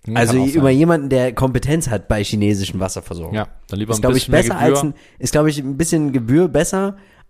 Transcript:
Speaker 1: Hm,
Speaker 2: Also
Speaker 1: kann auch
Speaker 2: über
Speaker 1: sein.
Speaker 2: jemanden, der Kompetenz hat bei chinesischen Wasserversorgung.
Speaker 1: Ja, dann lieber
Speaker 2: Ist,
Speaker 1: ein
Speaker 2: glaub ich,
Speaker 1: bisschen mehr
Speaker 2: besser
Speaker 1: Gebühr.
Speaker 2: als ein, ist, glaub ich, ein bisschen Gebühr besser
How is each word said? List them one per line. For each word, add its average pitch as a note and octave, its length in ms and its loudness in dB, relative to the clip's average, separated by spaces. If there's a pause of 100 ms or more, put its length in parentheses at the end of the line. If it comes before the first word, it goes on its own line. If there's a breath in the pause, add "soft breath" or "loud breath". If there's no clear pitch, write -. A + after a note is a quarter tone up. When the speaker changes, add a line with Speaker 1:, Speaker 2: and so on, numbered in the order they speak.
Speaker 1:
Hm, A2 100 -4
Speaker 2:
Also A#2+ 220 2
Speaker 1:
kann C3 40 2
auch C3+ 120 0
Speaker 2:
über C#3 140 4
Speaker 1:
sein. C3 100 4
Speaker 2:
jemanden, D#3+ 320 2
der B2+ 240 0
Kompetenz C3 560 0
hat G#2 180 -4
bei G#2+ 160 0
chinesischen G2 560 -2
Wasserversorgung. F2 540 -8
Speaker 1:
Ja, G#2+ 140 -6 (200)
dann F#2+ 120 -8
lieber G#2+ 120 -4
Speaker 2:
Ist, G#2+ 60 0
Speaker 1:
ein - 40 -8
Speaker 2:
glaub C3 120 2
ich, C3 140 -2
Speaker 1:
bisschen B2+ 40 -4
mehr D#3+ 100 4
Speaker 2:
besser - 120 -2
Speaker 1:
Gebühr. C#3 220 2
Speaker 2:
als C#3+ 80 0
ein, C#3+ 100 -4 (240 loud breath)
ist, - 140 -4
glaub D3+ 140 2
ich, D3 120 0
ein C3+ 180 -6
bisschen D#3 360 0
Gebühr C3+ 360 2
besser F#3+ 480 -2 (340 loud breath)